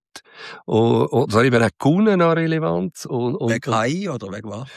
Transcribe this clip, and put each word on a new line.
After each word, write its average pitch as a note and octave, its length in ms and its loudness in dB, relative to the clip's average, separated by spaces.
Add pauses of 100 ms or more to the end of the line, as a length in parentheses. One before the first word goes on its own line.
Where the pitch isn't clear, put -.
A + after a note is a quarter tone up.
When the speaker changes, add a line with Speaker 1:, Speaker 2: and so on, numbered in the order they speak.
(680)
Speaker 1:
O-, A2+ 440 4
oder A2+ 320 2
eben A#2+ 180 4
auch A2 160 2
gewonnen F#3 460 4
an E3 160 2
Relevanz. E3 680 -2
Und, B2 280 -4
und, B2 160 -2
Speaker 2:
Wegen A#2 120 -2
K A#2 240 -2
I F3+ 240 -4
oder A2 200 -10
wegen G#2+ 180 -12
was? A2 280 -12